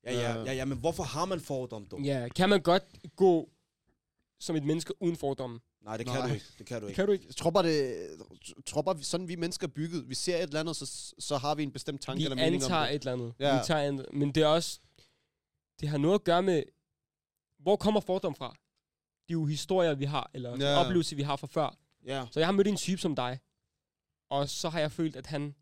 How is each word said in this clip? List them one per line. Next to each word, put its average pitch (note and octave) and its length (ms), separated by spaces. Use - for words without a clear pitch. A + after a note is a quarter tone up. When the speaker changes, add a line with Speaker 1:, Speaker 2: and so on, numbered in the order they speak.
Speaker 1:
Ja, B2 80
ja, A#2+ 80
Speaker 2:
Ja. A2+ 120
Speaker 1:
ja, B2+ 80
ja, C3 120
men C3+ 140
hvorfor D#3+ 240
har C#3+ 220
man F#3 160
fordomme, B2 500
dog? C#3+ 100
Speaker 3:
Ja, C3+ 360
kan F#3 120
man G3+ 140
godt F3 220
gå F#3 340
som D#3+ 160
et D3 80
menneske D#3+ 380
uden E3+ 140
fordomme? B2+ 440
Speaker 1:
Nej, G#2+ 120
det A#2 100
kan B2+ 80
Speaker 2:
Nej. B2 140
Speaker 1:
du A#2 60
ikke. G2+ 120
Det G#2+ 80
kan A#2 140
du G#2 60
Speaker 3:
Det G2+ 40
Speaker 1:
ikke. G2 60
Speaker 3:
kan F#3+ 100
du G#3 60
ikke. F#3 160
Speaker 2:
Jeg C#3 80
tror E3+ 140
bare, F3+ 160
det, C#3 300
jeg - 100
tror D3+ 160
bare, F3+ 160
vi, C#3 60
sådan F3+ 240
vi F3 80
mennesker E3+ 300
er C#3+ 40
bygget. D#3 380
Vi B2+ 60
ser F3 220
et E3+ 60
eller D#3 180
andet, D#3+ 160
så, - 420
så - 180
har C#3+ 180
vi D3+ 80
en C#3 100
bestemt C#3 300
tanke C3 160
Speaker 3:
Vi D#3 60
Speaker 2:
eller C#3 120
mening E3 280
om F3+ 80
Speaker 3:
antager D#3 140
Speaker 2:
det. C3+ 80
Speaker 3:
et D3 60
eller C3 120
andet. A#2+ 280
Speaker 2:
Ja. C#3 180
Speaker 3:
Vi - 80
tager D3+ 220
en, C#3 240
men C#3+ 200
det D#3 100
er D3+ 40
også, E3 340
det D3+ 80
har D3 100
noget D#3 160
at G#3 100
gøre F3 180
med, F3+ 200
hvor F#3+ 140
kommer G#3 240
fordom F#3 340
fra? B2+ 140
Det E3+ 60
er E3 40
jo D#3 80
historier, E3 480
vi C#3 100
har, C#3 300
eller B2 260
Speaker 2:
Ja. C#3+ 240
Speaker 3:
oplevelser, E3+ 320
vi C#3 60
har C#3+ 140
fra C#3+ 100
før. C#3+ 300
Speaker 1:
Ja. C3 240
Speaker 3:
Så D#3 100
jeg D#3+ 60
har F3+ 60
mødt G3 160
en G3+ 80
type F3+ 240
som D#3 160
dig, B2+ 220
og C#3 180
så - 200
har D#3+ 120
jeg D3+ 120
følt, D#3+ 240
at C3+ 100
han D3 360